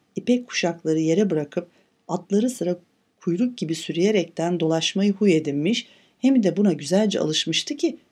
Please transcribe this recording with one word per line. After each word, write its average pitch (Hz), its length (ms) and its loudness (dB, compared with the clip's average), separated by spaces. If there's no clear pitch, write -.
ipek 247 300 0
kuşakları 165 540 -2
yere 165 300 2
bırakıp 156 380 -4
atları 196 420 -2
sıra 180 260 -4
kuyruk 240 380 -2
gibi 160 160 -4
sürüyerekten 170 880 0
dolaşmayı 165 520 0
huy 196 240 4
edinmiş, 156 500 -2
hem 254 240 4
de 170 140 2
buna 202 160 4
güzelce 185 480 0
alışmıştı 160 560 -2
ki - 200 -2